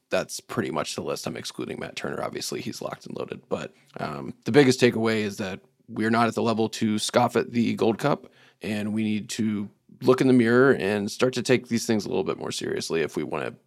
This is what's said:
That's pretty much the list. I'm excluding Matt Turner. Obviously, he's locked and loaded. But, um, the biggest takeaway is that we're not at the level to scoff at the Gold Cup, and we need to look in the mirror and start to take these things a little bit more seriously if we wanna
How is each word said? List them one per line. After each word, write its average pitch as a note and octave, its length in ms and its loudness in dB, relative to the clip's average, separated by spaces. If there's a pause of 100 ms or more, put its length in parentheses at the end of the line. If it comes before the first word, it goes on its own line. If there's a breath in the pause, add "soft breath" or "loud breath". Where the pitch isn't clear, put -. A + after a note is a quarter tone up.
(100)
That's - 280 -4
pretty - 320 -6
much D2+ 240 -6
the - 80 -8
list. C#2+ 240 -6
I'm - 100 -8
excluding - 440 -10
Matt - 160 -12
Turner. - 260 -6
Obviously, - 380 -8
he's - 220 -10
locked - 240 -12
and - 100 -12
loaded. - 320 -10
But, - 260 -6 (240 soft breath)
um, C#3+ 360 -8 (100)
the A#2 80 -2
biggest B2+ 280 8
takeaway A2+ 420 2
is G2+ 160 -6
that F#2+ 220 -6 (280)
we're A2+ 220 0
not A2+ 180 4
at G#2 60 -2
the G#2+ 80 0
level A2 260 2
to G#2+ 300 0
scoff A#2+ 360 0
at - 180 0
the A2+ 220 2
Gold G#2 240 2
Cup, - 300 0 (340 soft breath)
and G#2 300 -4
we A2 100 -2
need G#2+ 280 -2
to G#2 380 -2 (340)
look B2+ 180 4
in C3+ 60 4
the B2+ 60 6
mirror B2 400 6
and G#2 380 0
start B2+ 240 0
to A#2+ 80 -2
take A#2+ 260 2
these A#2 180 -2
things A2 180 0
a - 40 -8
little F2+ 160 -2
bit D#2 140 -2
more C#2+ 140 -8
seriously - 480 -2
if D2 160 -2
we D#2 60 -2
wanna C#2+ 300 -6 (140)